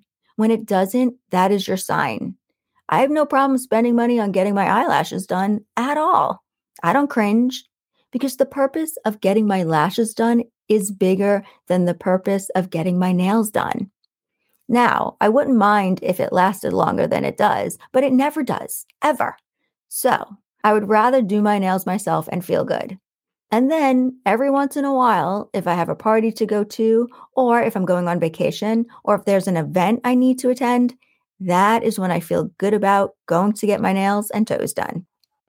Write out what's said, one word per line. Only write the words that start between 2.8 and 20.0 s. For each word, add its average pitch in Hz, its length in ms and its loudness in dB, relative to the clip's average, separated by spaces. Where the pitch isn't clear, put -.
I 165 140 2
have 277 80 2
no 302 160 0
problem 269 320 2
spending 233 380 0
money 240 240 2
on 202 120 -2
getting 196 220 0
my 196 140 0
eyelashes 185 580 0
done 196 360 -2
at 269 220 -2
all. 302 460 0
I 175 100 0
don't 285 160 2
cringe 233 560 0
because 254 260 -4
the 269 80 4
purpose 277 580 -4
of 214 160 -4
getting 208 280 2
my 190 160 0
lashes 165 500 0
done 233 300 0
is 208 220 2
bigger 196 520 0
than 180 180 2
the 175 80 0
purpose 190 600 -2
of 185 140 -2
getting 180 280 -2
my 180 140 0
nails 202 380 2
done. - 400 -4
Now, - 500 0
I 214 100 4
wouldn't 262 280 2
mind 202 460 2
if 185 160 -2
it - 120 -2
lasted 185 420 0
longer - 320 0
than - 200 -2
it - 120 -4
does, - 400 -2
but 262 120 2
it 269 100 0
never 285 300 0
does, - 420 -8
ever. - 340 -2
So - 480 -2